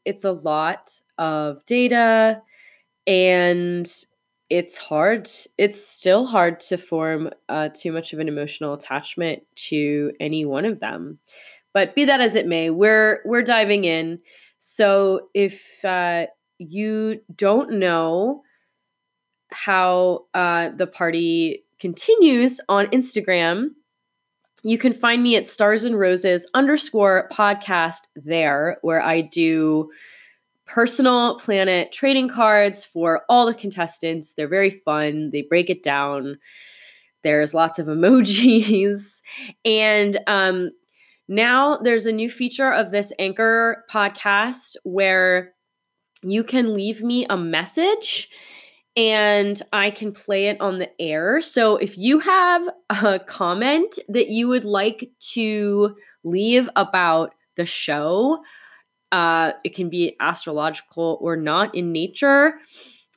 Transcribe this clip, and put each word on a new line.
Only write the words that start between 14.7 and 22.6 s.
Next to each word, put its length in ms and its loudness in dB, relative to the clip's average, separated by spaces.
if, 500 -4
uh, 440 -2
you 640 -6
don't 360 2
know 720 0
how, 840 0
uh, 360 0
the 180 -4
party 800 -2
continues 880 4